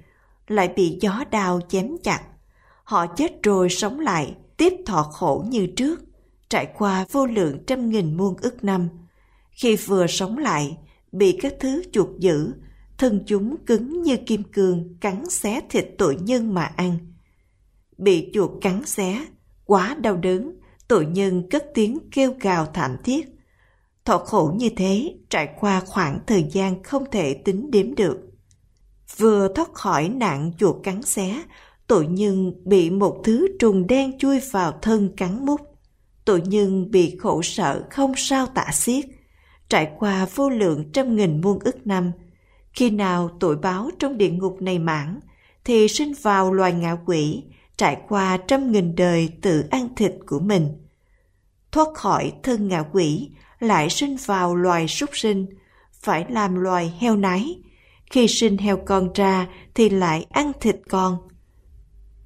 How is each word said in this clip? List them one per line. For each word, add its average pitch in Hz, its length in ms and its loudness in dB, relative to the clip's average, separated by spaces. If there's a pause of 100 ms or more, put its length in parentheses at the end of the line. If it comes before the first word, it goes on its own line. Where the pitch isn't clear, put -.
(480)
lại 202 280 2
bị 175 240 2
gió 214 300 -2
đao 180 380 0
chém 220 340 -4
chặt. 185 200 -2 (640)
Họ 175 220 0
chết 269 360 -4
rồi 190 260 4
sống 214 320 -4
lại, 180 340 -2 (220)
tiếp 359 160 4 (140)
thọ 175 160 0
khổ 151 460 -2
như 226 180 0
trước, 262 340 -4 (480)
trải 151 200 -2 (100)
qua 190 340 0
vô 269 140 2
lượng 190 400 0
trăm 254 240 -2
nghìn 175 260 0
muôn 185 200 0
ức - 280 -6
năm. 185 240 0 (600)
Khi 226 260 2
vừa 185 300 2
sống 190 320 -4
lại, 160 380 -2 (360)
bị 190 300 4
các 277 180 -4
thứ 269 220 -2 (100)
chuột 196 160 2 (100)
dữ, 170 340 0 (460)
thân 208 280 2
chúng 208 300 -2 (100)
cứng 247 360 0
như 277 140 2
kim 214 260 -4
cương, 180 580 -2
cắn 220 300 -6
xé 226 300 -4 (100)
thịt - 180 -2 (100)
tội 147 220 2
nhân 226 340 0
mà 170 100 0
ăn. 180 340 -2 (1000)
Bị 185 340 2
chuột 190 180 0 (100)
cắn 196 260 -2
xé, 208 400 -4 (380)
quá 202 360 2
đau 214 160 0
đớn, 185 440 -4 (280)
tội 175 180 4
nhân 180 440 0
cất 294 140 -2 (100)
tiếng 226 240 0 (120)
kêu 262 300 0
gào 175 260 0
thảm 131 380 -4
thiết. 277 240 -4 (760)
Thọ 202 140 2
khổ 175 380 0
như 233 200 0
thế, 196 380 0 (160)
trải 156 180 -2 (120)
qua 190 260 2
khoảng 156 400 -2
thời 202 160 4 (100)
gian 190 300 -2
không 277 280 -4
thể 156 240 -2
tính 208 360 -4
đếm 226 240 2
được. 170 240 0 (960)
Vừa 208 380 4
thoát 330 200 -2
khỏi 160 340 0
nạn 170 500 -2
chuột - 240 4
cắn 196 200 -6
xé, 208 400 -4 (500)
tội 165 140 4
nhân 190 460 0 (120)
bị 185 260 4
một 190 340 0
thứ 247 240 2 (100)
trùng 196 280 4
đen 262 320 0
chui 269 220 2 (100)
vào 165 320 -2
thân 208 340 0
cắn 196 300 -4
mút. 294 140 0 (640)
Tội 190 160 4
nhân 190 500 0
bị 180 280 4
khổ 165 240 -2
sở 165 480 -2
không 277 260 0
sao 262 300 0
tả - 260 -4
xiết, 262 320 0 (640)
trải 156 300 4
qua 190 360 0
vô 277 160 0
lượng 160 420 0
trăm 247 240 0
nghìn 170 240 2
muôn 190 180 2
ức - 280 -4
năm. 185 260 0 (600)
Khi 247 180 2
nào 180 400 0 (100)
tội 156 160 2
báo 190 420 -4
trong 277 200 -4
địa 190 120 4
ngục 185 320 -4
này 185 160 -2
mãn, 160 420 -4 (440)
thì 220 240 6
sinh 294 240 -2 (100)
vào 190 300 2
loài 190 200 4
ngạ 170 240 -2 (100)
quỷ, 165 380 0 (320)
trải 165 220 2 (100)
qua 190 280 2
trăm 262 360 0
nghìn 180 220 2
đời 170 340 2 (140)
tự 156 280 2
ăn 254 240 -2
thịt 202 180 0 (140)
của 143 140 -4
mình. 180 280 2 (1040)
Thoát 311 220 4
khỏi 170 380 0 (100)
thân 220 260 0
ngạ 170 140 0 (100)
quỷ, 180 380 0 (300)
lại 175 300 2
sinh 285 260 -4 (100)
vào 180 300 0
loài 175 320 2
súc 285 240 -6
sinh, 196 340 -2 (540)
phải 254 280 0
làm 208 260 0
loài 180 460 0
heo 226 160 4
nái. 202 420 0 (520)
Khi 240 180 6
sinh 208 300 2
heo 196 180 0 (100)
con 190 260 2
ra 190 360 2 (260)
thì 220 140 6
lại 180 420 2
ăn 285 300 0
thịt 208 160 2 (120)
con. 185 300 0 (1080)